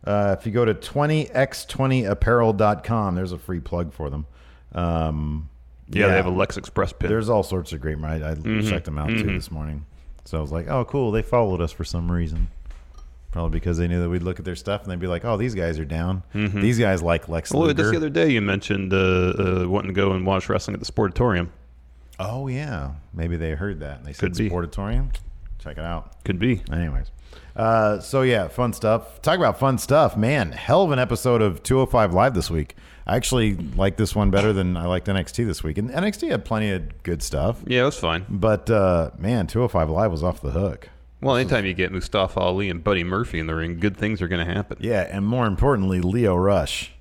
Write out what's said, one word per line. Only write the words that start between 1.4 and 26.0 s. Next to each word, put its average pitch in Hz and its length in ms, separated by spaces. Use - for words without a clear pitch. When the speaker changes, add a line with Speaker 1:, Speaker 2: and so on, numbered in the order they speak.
Speaker 1:
twenty 131 400
apparel 113 480
dot 104 300
com, 107 300
there's 90 200
a 87 40
free 87 220
plug 85 340
for 76 160
them. 73 160
Um, 78 760
Speaker 2:
Yeah, 101 180
they 95 60
Speaker 1:
yeah. - 20
Speaker 2:
have 95 100
a 92 60
Lex 92 260
Express 95 340
pin. - 200
Speaker 1:
There's 110 180
all 107 140
sorts 90 280
of 76 100
great 76 180
mer-, 78 80
I, 80 80
I 78 180
Speaker 2:
Mm-hmm. 107 340
Speaker 1:
checked 87 180
them 76 120
out 76 120
too 113 80
Speaker 2:
Mm-hmm. 104 180
Speaker 1:
this 85 160
morning. 76 340
So 80 140
I - 20
was 71 100
like, 82 180
"Oh, 127 160
cool. 131 260
They 110 100
followed 101 400
us 82 100
for - 120
some 85 280
reason." 85 380
Probably 82 260
because 85 200
they 85 100
knew 87 140
that 87 80
we'd 87 140
look 90 160
at 82 60
their 87 120
stuff 101 260
and 98 80
they'd 90 80
be 90 80
like, 87 160
"Oh, 113 140
these 113 180
guys 85 240
are 78 60
down. 85 360
Speaker 2:
Mm-hmm. 104 240
Speaker 1:
These 113 180
guys 98 240
like 85 280
Lex 82 240
Speaker 2:
Well, 147 100
Speaker 1:
Luger." 151 200
Speaker 2:
just 110 80
the - 60
other 156 120
day 160 200
you 117 120
mentioned, 98 500
uh, 95 60
uh, 92 720
wanting 95 180
to 95 60
go 98 180
and 92 140
watch 95 240
wrestling 101 240
at - 80
the - 100
Sportatorium. 98 560
Speaker 1:
Oh, 120 300
yeah. 123 420
Maybe 85 240
they 80 140
heard 90 280
that 71 200
and 62 60
they 73 60
said, 90 220
Speaker 2:
Could 87 40
be. 110 120
Speaker 1:
"Sportatorium? 90 680
Check 73 180
it 78 80
out." 82 400